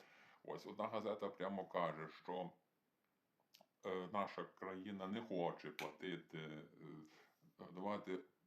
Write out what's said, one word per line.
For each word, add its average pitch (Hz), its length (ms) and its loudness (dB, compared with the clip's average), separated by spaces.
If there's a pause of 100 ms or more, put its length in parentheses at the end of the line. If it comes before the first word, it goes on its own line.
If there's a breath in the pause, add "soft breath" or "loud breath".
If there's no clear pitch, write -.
(440 loud breath)
Ось, - 220 -4
одна 104 220 0
газета 107 420 2
прямо 92 360 0
каже, 80 440 4
що, 90 420 -2 (1300)
е, 92 280 2
наша 95 300 2
країна 95 640 -4
не 110 140 0
хоче 85 500 2
платити, 82 680 -4
е, 78 280 -6 (1040 loud breath)
давати 92 480 0 (280)